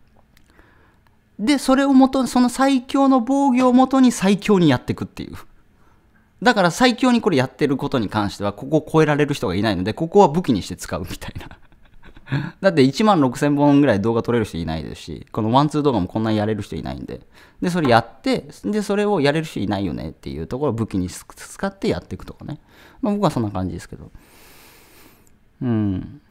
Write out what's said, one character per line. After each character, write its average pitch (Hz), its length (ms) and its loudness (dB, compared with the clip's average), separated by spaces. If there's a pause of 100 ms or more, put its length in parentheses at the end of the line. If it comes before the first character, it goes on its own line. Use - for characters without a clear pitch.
(1400)
で、 269 160 2
そ 262 160 2
れ 277 100 2
を 277 80 2
も 262 160 6
と、 262 180 -2
そ 247 140 0
の 247 80 4
最 269 340 0
強 277 260 0
の 262 120 4
防 277 320 0
御 254 160 4
を 247 40 2
も 254 160 6
と 269 120 2
に 247 120 6
最 196 260 2
強 202 220 2
に 165 80 6
や 127 80 4
っ 123 60 -4
て - 100 -6
い - 40 -6
く 101 100 -8
っ - 20 -10
て - 140 -14
い - 60 -12
う。 - 60 -16 (1080)
だ 233 120 4
か 208 80 2
ら 175 80 4
最 240 260 2
強 254 160 2
に 233 80 2
こ 214 100 0
れ 160 60 2
や 127 100 2
っ - 40 -6
て - 160 -2
る 135 100 0
こ 139 120 -4
と 135 100 -2
に 104 100 -2
関 101 220 -2
し - 60 -14
て 98 80 -8
は、 101 80 -2
こ - 140 -14
こ 151 120 2
を 147 120 -10
超 160 120 4
え 156 40 2
ら 147 100 0
れ 147 100 2
る 143 80 -4
人 127 140 -6
が 87 60 -2
い 101 80 -2
な 110 100 0
い 90 40 -2
の 90 80 -2
で、 104 80 -2
こ 165 160 -6
こ 202 120 4
は 190 80 8
武 156 140 -2
器 147 100 0
に 98 100 0
し - 60 -12
て 90 80 -10
使 - 200 -10
う 85 120 -8
み - 80 -12
た - 120 -14
い - 120 -12
な。 - 180 -18 (960)
<laughs> - 60 -20
だ 190 100 4
っ - 20 0
て 151 100 4
一 135 220 2
万 202 160 4
六 131 160 0
千 147 200 0
本 143 240 6
ぐ 147 60 4
ら 120 80 4
い 98 60 0
動 113 140 0
画 113 80 0
撮 120 100 -4
れ 120 60 2
る 110 60 0
人 - 120 -10
い 82 80 -6
な 80 140 -6
い 78 40 -10
で 57 120 -12
す - 80 -18
し、 - 300 -14
こ 117 100 -4
の 110 100 -2
ワ 135 120 4
ン 151 40 0
ツ 151 120 -4
ー - 20 0
動 143 100 2
画 110 80 0
も 90 60 -2
こ - 120 -6
ん 110 40 -2
な 110 80 -2
に 110 60 0
や 104 100 0
れ 110 80 -2
る 104 80 -6
人 - 140 -12
い 78 60 -10
な - 100 -8
い 67 60 -10
ん - 80 -12
で。 - 140 -12 (400)
で、 180 100 -2
そ 175 100 -2
れ 143 100 2
や 113 100 6
っ - 220 -10
て、 254 260 -4 (160)
で、 208 180 -2
そ 196 140 -2
れ 208 80 0
を 202 160 0
や 139 120 2
れ 160 80 -2
る 160 60 -6
人 - 120 -10
い 101 80 -4
な 98 140 -4
い 98 40 -4
よ 80 100 -6
ね 65 160 -10
っ - 20 -14
て - 180 -16
い 69 100 -10
う 82 60 -10
と 127 140 -8
こ 147 60 -2
ろ 135 40 0
を 110 40 -2
武 113 120 -4
器 101 120 -6
に 90 100 -4
す-、 - 260 -16
使 - 320 -12
っ 196 100 -8
て 233 120 -4
や 170 100 -2
っ - 40 -14
て - 120 -14
い 92 40 -10
く - 80 -20
と - 80 -18
か - 100 -20
ね。 143 160 -12 (400)
ま 208 100 -2
あ、 208 40 0
僕 208 100 -2
は 160 60 2
そ 135 100 -4
ん - 20 -2
な 104 80 -4
感 92 180 -6
じ 90 60 -10
で - 60 -10
す - 80 -18
け - 80 -18
ど。 - 140 -20 (1500)
う 131 60 -6
ん。 107 540 -4 (100)